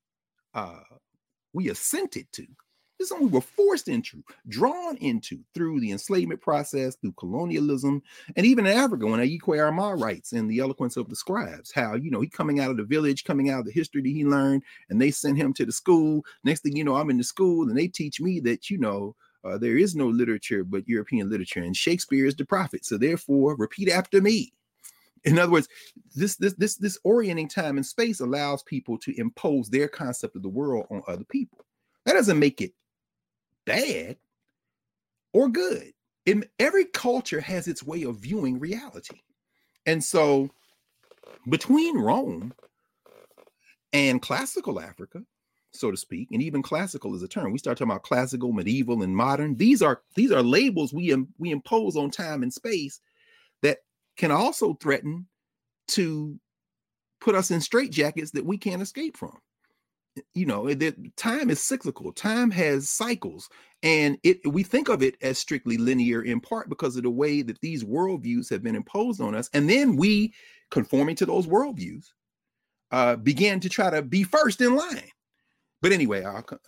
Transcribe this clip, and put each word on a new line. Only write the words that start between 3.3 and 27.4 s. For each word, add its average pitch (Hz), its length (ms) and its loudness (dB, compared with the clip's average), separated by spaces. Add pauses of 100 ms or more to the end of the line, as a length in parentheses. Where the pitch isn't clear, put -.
were 127 60 6
forced 403 480 2
into, - 360 -4 (240)
drawn 277 480 -2
into 127 440 -4 (120)
through 160 280 -2
the 107 120 -2
enslavement 170 480 -2
process, 143 560 -2
through 98 160 -6
colonialism, 143 880 -2 (340)
and 185 100 4
even 233 200 6
in 202 100 4
Africa, 226 300 2
when 113 140 2
Ayikwe 151 420 2
Arma 180 320 0
writes 110 380 -4
in 113 160 -2
The 110 100 0
Eloquence 131 380 -2
of 120 120 -6
the 113 80 -12
Scribes, 175 540 -6
how, 113 240 -2
you 143 160 -4
know, 110 100 -2
he 151 80 -2
coming 147 300 -2
out 131 120 0
of 123 80 -2
the 104 60 -4
village, 143 400 0
coming 139 260 0
out 131 100 -2
of 113 60 -6
the 110 60 -12
history 156 300 -2
that 131 60 0
he 147 160 -2
learned, 139 380 4 (260)
and 104 120 2
they 143 100 6
sent - 260 0
him 143 160 2
to 139 120 0
the 117 80 -6
school. 156 520 4 (180)
Next 156 180 0
thing 143 140 -2
you 151 100 -2
know, 135 120 2
I'm 151 140 0
in 127 80 4
the 123 60 0
school, 170 440 2
and 110 80 0
they 170 120 2
teach 156 320 -6
me 180 200 0
that, 120 300 -2
you - 80 -4
know, 101 360 -4 (280)
uh, 95 160 -6
there 117 180 0
is 180 180 4
no 143 120 0
literature 113 580 0
but 98 240 -6
European 107 400 -2
literature, 95 340 -4
and 87 140 -4
Shakespeare 147 480 0
is 139 100 2
the 143 120 -6
prophet. 185 380 -2
So 107 120 -4
therefore, 139 600 2
repeat 180 340 -2
after 185 320 2
me. 214 320 2 (720)
In 160 140 6
other 175 140 6
words, 156 160 4 (460)
this, 185 220 -2
this, 185 180 0
this, 202 220 -2
this 190 280 -4
orienting 185 440 2